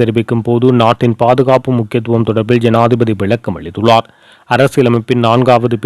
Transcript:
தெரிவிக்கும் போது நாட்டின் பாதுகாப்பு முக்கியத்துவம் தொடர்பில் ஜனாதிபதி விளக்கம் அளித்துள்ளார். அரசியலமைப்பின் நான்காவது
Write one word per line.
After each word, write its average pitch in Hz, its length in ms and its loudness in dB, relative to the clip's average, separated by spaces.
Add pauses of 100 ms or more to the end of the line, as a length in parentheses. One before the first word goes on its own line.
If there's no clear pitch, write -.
தெரிவிக்கும் 113 460 -2
போது 120 340 2
நாட்டின் 117 420 0
பாதுகாப்பு 127 560 2
முக்கியத்துவம் 113 480 -2
தொடர்பில் 113 380 0
ஜனாதிபதி 117 580 0
விளக்கம் 101 360 -4
அளித்துள்ளார். 110 460 0 (500)
அரசியலமைப்பின் 120 720 0
நான்காவது 120 580 2